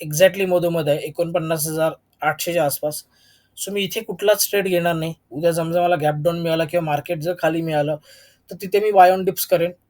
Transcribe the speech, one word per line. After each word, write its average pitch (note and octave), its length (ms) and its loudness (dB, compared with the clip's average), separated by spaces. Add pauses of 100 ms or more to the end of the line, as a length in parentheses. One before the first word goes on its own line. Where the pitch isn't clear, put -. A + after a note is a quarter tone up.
exactly F3+ 420 2
मधोमध E3+ 420 0
आहे, D3 80 2
एकोणपन्नास E3 680 -4
हजार D#3+ 240 0 (300)
आठशेच्या D#3 440 0
आसपास. - 380 -4 (640)
So F#3+ 80 -10
मी G3+ 80 -4
इथे G#3 200 -6
कुठलाच G3+ 480 0
ट्रेड G3 180 0
घेणार E3+ 280 0
नाही. D#3+ 180 -4 (180)
उद्या E3 220 0
समजा E3 280 0
मला F3 140 4
गॅप D3+ 220 0
डाऊन E3+ 220 0
मिळाला E3 260 0
किंवा E3 200 -2
मार्केट D3+ 340 -4
जर E3+ 200 -4
खाली E3 220 0
मिळालं, D3+ 340 -2 (560)
तर F#3 100 -14
तिथे G3+ 180 0
मी G#3+ 120 2
buy F#3 200 8
on F#3+ 80 2
dips F3+ 320 -2
करेन F3 200 2 (180)